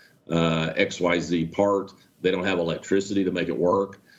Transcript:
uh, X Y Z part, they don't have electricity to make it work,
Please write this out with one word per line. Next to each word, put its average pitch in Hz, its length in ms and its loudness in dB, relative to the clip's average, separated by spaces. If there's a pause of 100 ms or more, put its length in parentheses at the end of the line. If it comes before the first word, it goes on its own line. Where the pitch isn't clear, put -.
(300)
uh, 80 460 0
X 98 240 -2
Y 87 180 2
Z 82 280 -2
part, 101 460 0 (280)
they 92 100 2
don't 92 140 -2
have 95 140 0
electricity 95 680 0
to 90 80 0
make 87 160 -2
it 67 80 -4
work, 98 460 0 (160)